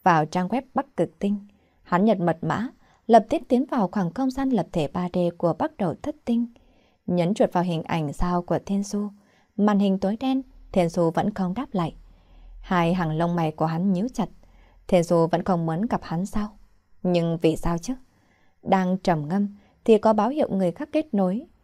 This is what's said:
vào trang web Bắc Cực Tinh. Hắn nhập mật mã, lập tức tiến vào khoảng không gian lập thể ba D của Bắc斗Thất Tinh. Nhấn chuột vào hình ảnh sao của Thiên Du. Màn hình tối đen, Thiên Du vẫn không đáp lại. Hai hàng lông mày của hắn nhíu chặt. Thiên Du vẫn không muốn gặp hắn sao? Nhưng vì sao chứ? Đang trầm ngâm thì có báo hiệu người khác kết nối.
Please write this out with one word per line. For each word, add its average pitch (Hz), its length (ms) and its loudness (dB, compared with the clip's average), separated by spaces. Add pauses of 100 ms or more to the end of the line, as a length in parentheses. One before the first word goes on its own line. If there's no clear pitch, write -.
vào 165 240 4
trang 180 220 -2
web 247 140 -4 (120)
Bắc - 220 -6
Cực 160 220 -2
Tinh. 202 200 -2 (440)
Hắn 180 220 0
nhập 214 140 4
mật 170 240 0
mã, 160 260 -2 (380)
lập 233 220 6
tức 320 200 -2
tiến 254 220 2
vào 220 180 0
khoảng 175 260 -4
không 262 160 -2
gian 269 200 -2
lập 208 220 0
thể 151 160 0
ba 180 260 -4
D 185 40 0 (200)
của 170 140 0
Bắc 277 240 -4
斗 175 260 -2
Thất 302 220 -6
Tinh. 233 220 0 (600)
Nhấn 180 280 0
chuột 226 180 0
vào 175 120 0
hình 165 180 -2
ảnh 156 300 -4
sao 180 300 -2
của 175 240 -2
Thiên 196 160 -2
Du. 208 260 -6 (480)
Màn 208 220 2
hình 196 200 2
tối 196 180 -2
đen, 262 260 -2 (300)
Thiên 175 160 2
Du 170 220 0
vẫn 170 240 -2
không 185 200 -4
đáp 269 180 -6
lại. 170 220 -2 (680)
Hai 175 340 0
hàng 160 240 -2
lông 170 180 0
mày 160 160 0
của 160 140 -2
hắn 170 260 0
nhíu 185 220 0
chặt. 196 140 -2 (600)
Thiên 175 140 6
Du 165 240 4
vẫn 170 160 0
không 170 240 0
muốn 165 200 -2
gặp 220 160 -2
hắn 175 240 -4
sao? 208 220 -4 (540)
Nhưng 165 400 2
vì 160 140 4
sao 170 220 -2
chứ? 240 160 -6 (680)
Đang 185 360 0
trầm 156 300 -2
ngâm 202 280 -2 (280)
thì 214 140 6
có 220 140 4
báo 214 160 2
hiệu 294 220 -2
người 190 220 0
khác 294 200 -10
kết 311 220 -2
nối. 196 320 0 (180)